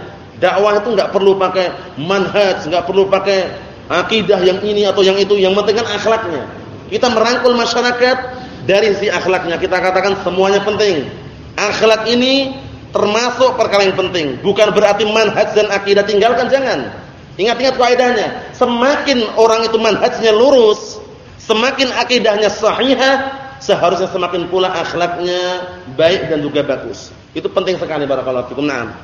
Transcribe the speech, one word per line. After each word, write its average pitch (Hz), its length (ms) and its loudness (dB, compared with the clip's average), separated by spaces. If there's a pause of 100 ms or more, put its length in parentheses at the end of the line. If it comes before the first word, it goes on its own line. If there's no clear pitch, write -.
(420)
Dakwah 202 400 2
itu 240 80 -4
nggak 190 240 0
perlu 196 240 4
pakai 185 320 0 (320)
manhaj, 190 640 0
nggak 165 240 0
perlu 190 200 4
pakai 190 360 2 (440)
akidah 180 520 2
yang 185 240 4
ini 208 240 2
atau 190 160 2
yang 190 160 4
itu. 202 160 2
Yang 190 240 2
penting 202 240 0
kan - 20 -6 (140)
akhlaknya. 175 480 -2 (400)
Kita 226 240 0
merangkul 240 400 2
masyarakat 240 640 0 (480)
dari 202 320 2
sisi 202 160 -2
akhlaknya. 170 480 -2
Kita 180 160 0
katakan 185 480 0
semuanya 196 400 2
penting. 196 480 0 (400)
Akhlak 220 560 0
ini 262 480 0 (320)
termasuk 233 640 0
perkara 202 320 2
yang 190 80 2
penting. 175 480 -4
Bukan 202 320 2
berarti 202 320 2
manhaj 214 480 0
dan 208 160 2
akidah 202 400 2
tinggalkan, 233 400 2
jangan. 214 400 0 (480)
Ingat-ingat 233 400 0
kaidahnya. 240 800 0
Semakin 247 800 0
orang 226 320 4
itu 226 80 2
manhajnya 220 560 2
lurus, 233 680 4 (400)
semakin 247 560 0
akidahnya 220 560 2
sahihah, 247 600 2 (420)
seharusnya 185 560 0
semakin 175 340 -4
pula 185 220 0
akhlaknya 175 960 -4 (320)
baik 170 320 4
dan 151 160 -2
juga 143 160 0
bagus. 117 480 -6 (240)
Itu 160 160 -6
penting 180 320 -2
sekali, 151 240 -4
barakallahu 127 480 -4
fikum. 143 160 -2
Naam. 117 240 -6 (100)